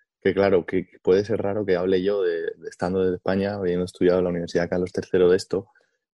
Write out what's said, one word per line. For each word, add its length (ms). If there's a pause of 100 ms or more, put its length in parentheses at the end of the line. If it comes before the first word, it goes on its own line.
(220)
que, 120
claro, 320
que 220 (160)
puede 200
ser 180
raro 240
que 100
hable 260
yo 220
de, 180 (160)
de 120
estando 340
desde 140
España, 380
habiendo 300
estudiado 340
en 40
la 80
Universidad 380
Carlos 220
tercero 380
de 80
esto, 300 (520)